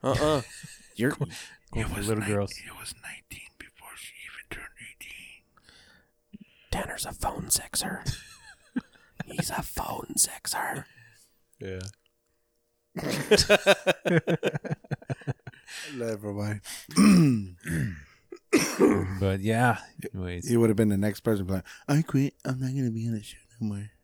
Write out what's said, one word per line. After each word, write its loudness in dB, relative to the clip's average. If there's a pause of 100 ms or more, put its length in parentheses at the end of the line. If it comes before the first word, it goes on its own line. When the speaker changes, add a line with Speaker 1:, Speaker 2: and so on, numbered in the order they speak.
(120)
Speaker 1:
girls. 0
Speaker 2:
Uh-uh. 2 (260)
<laughs> -20
You're 2
Speaker 3:
Going -4 (440)
Speaker 1:
It -2
Speaker 3:
for -6
Speaker 1:
was -4
Speaker 3:
little 0
Speaker 1:
nine-, -2
Speaker 3:
girls. 0
Speaker 1:
it -16
was -12
nineteen -18
before -20
she -18 (120)
even -16
turned -14
eighteen. -20 (1300)
Speaker 2:
Tanner's -4
a -10
phone -6
sexer. -2 (760)
<laughs> -14
He's -4
a -4
phone -8
sexer. -2 (760)
Speaker 3:
Yeah. -8 (1160)
<laughs> -8 (3000)
Speaker 1:
Never -4
mind. -2 (360)
<clears throat> 8 (1600)
Speaker 3:
But 2
yeah, 4 (360)
anyways. -6
Speaker 1:
He 4
would 6
have 4
been 4
the 2
next 0
person, 0
like, -2 (240)
"I 4
quit. 0 (100)
I'm -4
not -2
gonna 0
be -4
on -2
the -6
show -16 (240)
no -2
more." -8 (140)